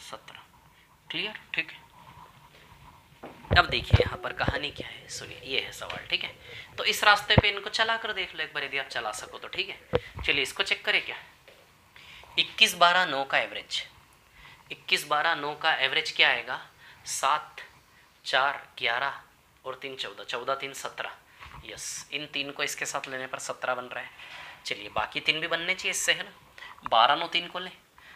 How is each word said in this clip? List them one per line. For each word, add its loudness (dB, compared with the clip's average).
सत्रह, -16
Clear, -6
ठीक -4
है। -18
अब 10
देखिए 4
यहाँ 2
पर -6
कहानी 0
क्या -12
है, -16
सुनिए, -12
ये 0
है -8
सवाल, -10
ठीक -2
है। -8
तो -4
इस 2
रास्ते 8
पे 8
इनको -4
चला 2
कर -4
देख -4
लो -4
एक -8
बार, -4
यदि -4
आप -4
चला -4
सको -12
तो, -12
ठीक -4
है। -10
चलिए 2
इसको -2
check -2
करें 2
क्या, -8
इक्कीस, 4
बारह, 8
नौ 0
का 2
average, -4
इक्कीस, 0
बारह, 4
नौ -4
का 2
average 2
क्या 6
आएगा, -2
सात, 0
चार, 2
ग्यारह -2
और -6
तीन, -12
चौदह, -10
चौदह, -2
तीन, -8
सत्रह। -8
यस, -10
इन -6
तीन -4
को -4
इसके -4
साथ -4
लेने -6
पर -8
सत्रह -2
बन -8
रहा -10
है। -14
चलिए -6
बाकी -2
तीन 0
भी -4
बनने 0
चाहिए -4
इससे, 2
है -2
ना। -14
बारह, 8
नौ, -2
तीन -2
को -8
ले, -10